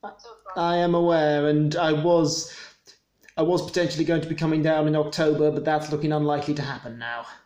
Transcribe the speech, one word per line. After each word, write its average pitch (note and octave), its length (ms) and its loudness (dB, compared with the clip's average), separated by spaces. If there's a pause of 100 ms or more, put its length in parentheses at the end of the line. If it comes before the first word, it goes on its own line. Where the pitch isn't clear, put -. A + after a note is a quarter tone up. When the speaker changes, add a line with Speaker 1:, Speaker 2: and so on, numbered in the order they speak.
Speaker 1:
I, G3+ 80 -14 (100)
Speaker 2:
So A#3+ 80 -20 (160)
far. F#3+ 80 -16 (100)
Speaker 1:
I F3 140 0
am F3 180 2
aware, D#3 520 2
and D3+ 280 2
I E3 160 2
was, D#3 640 2 (800)
I E3 60 -2
was E3 240 0
potentially D#3+ 400 -2
going E3 160 0
to D#3+ 80 -8
be D#3+ 60 -4
coming D#3 280 0
down D#3 240 2
in D3+ 80 2
October, D3+ 560 2
but D3 140 -4
that's D3+ 260 0
looking D3+ 220 -2
unlikely D3 420 0
to D3 60 -6
happen B2+ 360 -8
now. A#2 280 -10 (200)